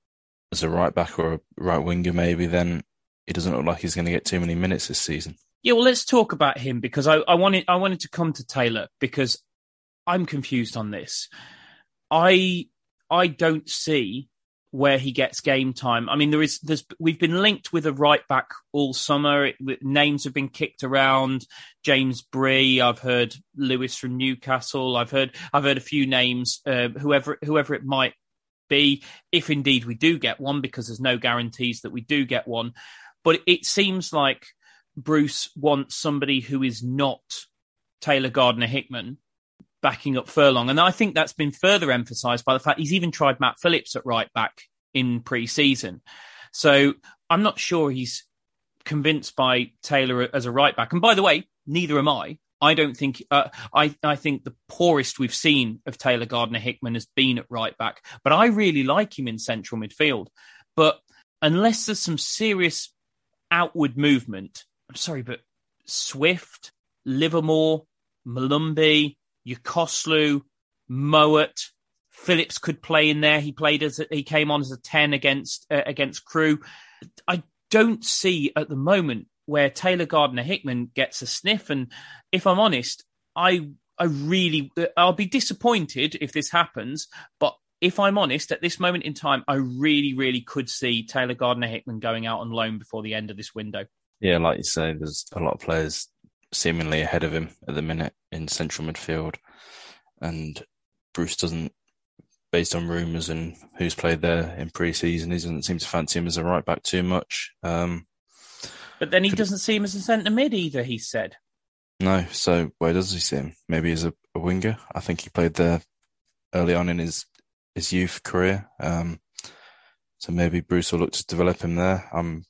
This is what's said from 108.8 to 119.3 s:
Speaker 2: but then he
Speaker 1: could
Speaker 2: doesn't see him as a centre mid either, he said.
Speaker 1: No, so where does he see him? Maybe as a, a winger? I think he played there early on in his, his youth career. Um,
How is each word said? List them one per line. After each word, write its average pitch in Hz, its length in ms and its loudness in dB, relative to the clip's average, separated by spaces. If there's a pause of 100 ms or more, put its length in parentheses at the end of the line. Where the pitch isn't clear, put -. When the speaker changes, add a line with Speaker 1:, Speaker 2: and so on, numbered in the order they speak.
Speaker 2:
but 156 120 -4
then 185 140 4
he 196 60 2
Speaker 1:
could 190 80 0
Speaker 2:
doesn't 196 200 -2
see 220 180 0
him 208 80 0
as 190 100 -6
a 202 80 -8
centre 214 280 0
mid 247 220 2
either, 156 300 -2
he 120 160 -6
said. - 380 -6 (640)
Speaker 1:
No, 92 320 2
so 85 460 2
where 82 140 2
does 92 200 0
he 87 80 -6
see - 160 -2
him? 73 180 -6 (140)
Maybe 82 240 0
as 82 120 -2
a, 82 80 -2 (220)
a 85 60 -6
winger? 92 360 -2 (180)
I 90 60 -6
think 87 220 -4
he - 80 -20
played 85 240 0
there 85 260 2 (720)
early 87 220 2
on 87 160 0
in 87 80 -2
his, 82 260 -6 (500)
his 82 180 -6
youth 90 300 -2
career. 95 460 0 (120)
Um, 85 400 -4 (960)